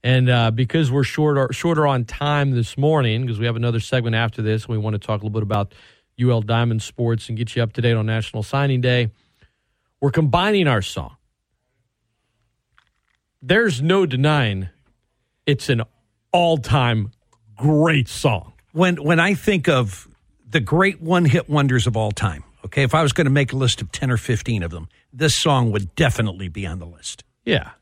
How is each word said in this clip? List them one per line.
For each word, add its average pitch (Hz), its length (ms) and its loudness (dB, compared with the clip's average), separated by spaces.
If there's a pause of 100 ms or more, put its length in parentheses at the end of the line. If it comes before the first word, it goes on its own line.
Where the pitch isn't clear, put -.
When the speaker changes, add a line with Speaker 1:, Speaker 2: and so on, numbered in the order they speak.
Speaker 1:
And, 127 240 2
uh, 120 220 2
because 127 420 0
we're 139 120 2
shorter, 139 500 0
shorter 156 320 0
on 131 200 0
time 143 440 -2
this 120 300 -2
morning, 131 480 2
'cause 113 100 -4
we 117 80 -2
have 117 100 -2
another 117 240 0
segment 117 360 -2
after 113 260 -2
this, 107 220 -2
and - 60 -16
we 110 100 -2
want 107 160 -4
to - 40 -4
talk 104 220 -4
a - 20 -12
little 107 60 -6 (100)
bit 107 40 -4
about 104 320 -4 (420)
U 123 140 2
L 117 100 2
Diamond 117 400 0
Sports 117 480 -4
and 110 80 -6
get 117 180 -6
you 123 60 0
up 110 120 -2
to 120 80 -4
date 117 120 2
on 110 140 0
National 110 340 -4
Signing 135 400 0
Day, 123 300 0 (880)
we're 139 100 2
combining 175 560 2
our 113 140 2
song. - 340 -10 (2250)
There's 165 440 2
no 180 240 2
denying 127 640 0 (760)
it's 143 240 -2
an 113 140 0 (480)
all-time 131 800 2 (440)
great 151 520 2
song. - 460 -2 (200)
Speaker 2:
When, 180 300 2
when 165 160 4
I 185 160 2
think 185 320 0
of 123 400 0 (400)
the 131 120 -2
great 180 420 0
one-hit 165 480 2
wonders 135 380 2
of 113 100 -2
all 110 140 -2
time, 90 320 -4 (200)
okay, 139 200 -2
if 117 100 0
I 156 80 4
was 143 100 2
gonna 139 200 0
make 139 220 0
a 131 40 -4
list 127 240 -2
of 101 100 -10
ten 131 200 -4
or 117 60 0
fifteen 110 440 -4
of 85 80 -8
them, 82 180 -14 (240)
this 143 220 0
song 127 380 2
would 101 240 -4
definitely 104 520 -2
be 92 200 -8
on 82 100 -8
the 87 80 -14
list. - 380 -16 (200)
Speaker 1:
Yeah. - 280 -2 (100)